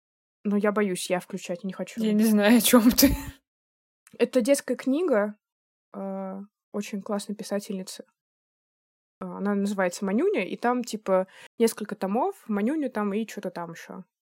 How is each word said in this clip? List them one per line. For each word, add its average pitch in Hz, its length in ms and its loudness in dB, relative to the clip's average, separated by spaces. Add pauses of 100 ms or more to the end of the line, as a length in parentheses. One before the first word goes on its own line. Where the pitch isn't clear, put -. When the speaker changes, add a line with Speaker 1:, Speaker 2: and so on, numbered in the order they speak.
(440)
Speaker 1:
Но 208 140 0
я 202 160 2
боюсь, 196 360 -2
я 180 120 0
включать - 420 -10
не 190 80 -6
хочу. 190 320 -8
Speaker 2:
Я 214 80 0
не 214 140 4
знаю, 214 320 6
о 220 40 6
чём 240 300 6
ты. - 240 6 (1040)
Speaker 1:
Это 240 220 2
детская 262 340 2
книга, 254 600 0 (580)
э, 196 480 -8 (320)
очень 202 280 -6
классной 202 340 -6
писательницы. 202 680 -8 (1160)
Э, 190 40 -10
она 190 300 -4
называется 196 480 -2
"Манюня", 233 440 0
и - 100 -8
там, 247 260 0
типа, 190 440 0 (320)
несколько 220 360 0
томов, 247 400 -2 (120)
Манюня 240 420 0
там 208 240 -2
и 220 120 -2
чё-то 202 260 -10
там 170 220 -10
ещё. - 300 -16 (260)